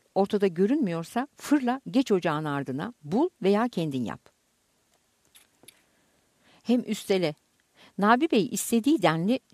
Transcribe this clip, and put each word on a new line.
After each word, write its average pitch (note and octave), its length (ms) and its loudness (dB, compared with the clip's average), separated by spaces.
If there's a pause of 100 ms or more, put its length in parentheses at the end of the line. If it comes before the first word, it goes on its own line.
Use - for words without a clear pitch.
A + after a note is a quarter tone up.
(140)
ortada G3 320 2
görünmüyorsa G3 880 0
fırla, C4 440 0 (100)
geç A#3 220 0
ocağın E3 320 0
ardına, C#3+ 500 -6 (100)
bul A3 240 0 (140)
veya G3+ 260 2
kendin D3 360 -4
yap. E2+ 160 -10 (2500)
Hem A#3+ 280 0
üstele, F#3 440 -2 (640)
"Nabi A#3+ 320 2
Bey G#3+ 220 2
istediği A#3 500 0
denli E3+ 380 0 (140)